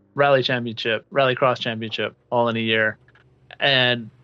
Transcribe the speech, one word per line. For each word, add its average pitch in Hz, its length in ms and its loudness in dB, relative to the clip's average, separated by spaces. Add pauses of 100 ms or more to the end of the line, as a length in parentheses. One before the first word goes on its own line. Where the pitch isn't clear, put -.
(140)
Rally 139 280 4
Championship, 117 680 -4
Rally 131 240 2
Cross 123 260 0
Championship, 110 540 -6 (160)
all 120 180 2
in 113 80 -2
a 113 40 -2
year. 110 360 0 (640)
And, 123 500 0 (140)